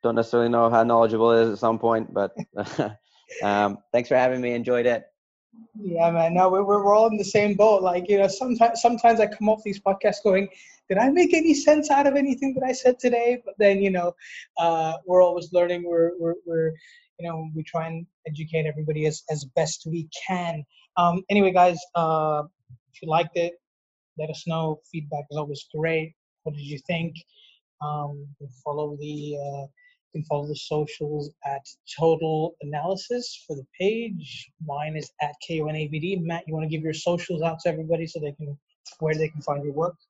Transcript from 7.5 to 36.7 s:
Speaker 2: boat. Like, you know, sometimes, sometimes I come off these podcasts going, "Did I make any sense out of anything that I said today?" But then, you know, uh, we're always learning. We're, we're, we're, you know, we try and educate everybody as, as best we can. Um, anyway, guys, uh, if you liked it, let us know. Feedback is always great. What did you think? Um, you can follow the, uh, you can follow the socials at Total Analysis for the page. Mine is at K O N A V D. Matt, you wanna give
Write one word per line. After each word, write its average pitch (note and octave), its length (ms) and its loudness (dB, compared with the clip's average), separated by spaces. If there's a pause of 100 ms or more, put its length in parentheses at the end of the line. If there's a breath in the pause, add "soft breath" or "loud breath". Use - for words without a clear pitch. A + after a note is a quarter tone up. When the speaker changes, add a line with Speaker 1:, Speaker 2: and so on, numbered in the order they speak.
Speaker 2:
boat. G3+ 300 6
Like, F3+ 260 -2
you G3+ 80 4
know, G3 100 4
sometimes, A#3 540 2
sometimes A#3 380 4
I G#3 80 6
come G#3 200 -2
off G#3+ 160 2
these G3+ 160 -6
podcasts G3 440 0
going, G3 260 2 (400 loud breath)
"Did F#3+ 80 0
I B3 120 4
make F4 260 4
any D#4+ 180 4
sense D4 380 4
out C#4 160 4
of C4+ 80 2
anything C4+ 400 0
that B3+ 100 -2
I C4 60 -2
said B3+ 260 2
today?" A#3+ 480 0
But - 140 -10
then, G3 200 6
you G3 120 2
know, F3 220 -2 (440 loud breath)
uh, E3 360 0 (120)
we're F3+ 160 6
always F3 320 2
learning. F3 320 2
We're, E3+ 320 2
we're, E3 180 -2 (120)
we're, D#3+ 260 -2 (460 loud breath)
you E3+ 80 -10
know, D#3+ 260 -8
we D#3 80 -6
try D#3+ 240 -6
and E3 220 -10 (200)
educate D#3 380 -4
everybody D3+ 400 -4
as, D3+ 240 -2
as D3 160 -6 (100)
best D#3+ 300 -2
we D#3+ 240 -6 (180)
can. E3+ 360 -4 (340 soft breath)
Um, F3 320 2
anyway, G3+ 220 4
guys, F3+ 280 6 (140)
uh, D#3 500 0 (480)
if - 120 -20
you D#3+ 40 -10
liked E3 300 0
it, F3 160 -2 (640)
let D#3 140 -6
us - 160 -12
know. D#3+ 320 -2 (120)
Feedback D3 380 -8
is D3 80 -8
always D3 360 -8
great. D#3+ 420 -4 (280)
What D3 120 -8
did D3 80 -12
you C#3+ 240 -10
think? E3+ 280 -6 (680 soft breath)
Um, D3 420 -8 (140)
you C#3+ 80 -16
can - 80 -20 (100)
follow D3 340 -6
the, D3 380 -10
uh, C#3 300 -10 (460 soft breath)
you D#3 80 -8
can - 20 -8
follow D3 240 -4
the D3+ 80 -6
socials D3+ 760 -6 (140)
at C#3 160 -6 (360)
Total D#3+ 560 0 (100)
Analysis F#3 840 -6
for D3+ 80 -8
the C3+ 100 -14 (140)
page. G3 720 -6 (160)
Mine D3+ 320 -6
is C#3+ 120 -10 (120)
at D3 140 -4 (120)
K D#3+ 140 -4
O D3+ 60 -4
N D3+ 80 -6
A D#3 120 -4
V D3+ 120 -6
D. F#3+ 180 -4
Matt, E3+ 300 -6
you D#3 60 -8
wanna D#3 140 -4
give D#3 140 -4